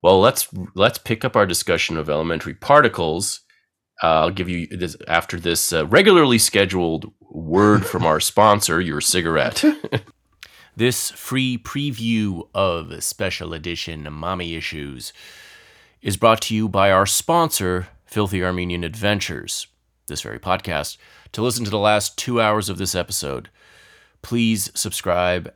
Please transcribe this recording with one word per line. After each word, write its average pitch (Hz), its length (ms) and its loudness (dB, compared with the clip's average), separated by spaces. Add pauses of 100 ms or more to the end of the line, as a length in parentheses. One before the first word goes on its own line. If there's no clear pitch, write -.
well, 92 160 6
let's, 117 300 2 (260)
let's 107 240 2
pick - 260 -4
up - 120 -2
our 101 100 6
discussion 85 500 -2
of 78 140 -6
elementary 78 440 -4
particles. 101 880 2 (600)
Uh, 85 40 2 (160)
I'll 85 80 2
give 92 180 -6
you 87 180 -6
this 87 300 -8 (100)
after 85 320 -2
this, 85 340 -2
uh, 80 140 0
regularly 156 520 6
scheduled 92 720 0 (180)
word 98 540 4
from 85 220 -2
our 78 140 2
sponsor, 101 600 4
your 76 220 -4
cigarette. 80 680 0
<laughs> 302 60 2 (1000)
This 120 340 0
free 131 480 -4
preview 113 960 -4
of 82 480 -2
special 87 500 -6
edition 80 600 -10
Mommy 85 420 -6
Issues 73 580 -10 (880)
is 95 160 -4
brought 110 260 4
to - 120 -4
you 107 140 0
by 98 240 4
our 95 120 6
sponsor, 101 840 0 (180)
Filthy 98 380 -2
Armenian 90 400 -2
Adventures, 98 840 -4 (400)
this 71 160 -8
very 55 160 -12
podcast. 87 580 -4 (360)
To 107 100 -4
listen 117 220 -2
to 104 60 -4
the 107 100 -2
last 104 360 2
two 120 240 -2
hours 107 280 2
of 90 100 -8
this 92 160 -4
episode, 80 560 -6 (720)
please 113 500 0
subscribe 90 840 -2